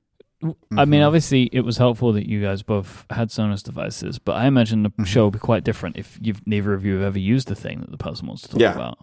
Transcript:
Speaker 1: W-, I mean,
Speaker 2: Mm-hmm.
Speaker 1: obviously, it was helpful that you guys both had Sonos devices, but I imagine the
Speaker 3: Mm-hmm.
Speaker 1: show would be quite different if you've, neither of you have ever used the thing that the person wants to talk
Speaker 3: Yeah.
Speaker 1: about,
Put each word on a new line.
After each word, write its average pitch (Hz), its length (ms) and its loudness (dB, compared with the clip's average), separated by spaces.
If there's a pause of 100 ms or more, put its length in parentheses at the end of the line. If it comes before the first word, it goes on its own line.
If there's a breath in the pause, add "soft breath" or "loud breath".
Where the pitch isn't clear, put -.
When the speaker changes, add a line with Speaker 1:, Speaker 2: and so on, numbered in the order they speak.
(400)
Speaker 1:
W-, 160 160 -6 (200)
I 147 80 6
mean, 147 160 6
Speaker 2:
Mm-hmm. 147 60 6
Speaker 1:
obviously, 147 360 4 (100)
it 127 80 2
was 113 180 -2
helpful 120 360 4
that 101 140 -2
you 104 140 -2
guys 98 200 -2
both - 480 -4
had 117 180 -2
Sonos 104 340 -2
devices, - 560 -8
but - 140 -4
I 117 140 2
imagine 113 360 4
the 104 80 2
Speaker 3:
Mm-hmm. 107 140 -4
Speaker 1:
show 107 220 4
would 101 80 2
be 110 40 -6
quite 104 240 0
different - 340 -4
if - 240 -14
you've, 107 260 -6
neither 104 280 0
of 95 100 -4
you 98 100 0
have 95 80 0
ever 98 160 -2
used 113 300 0
the 98 60 -4
thing - 260 -10
that - 100 -12
the - 80 -16
person - 280 -8
wants - 160 -12
to - 60 -20
talk - 120 0
Speaker 3:
Yeah. 101 140 4
Speaker 1:
about, 60 280 -10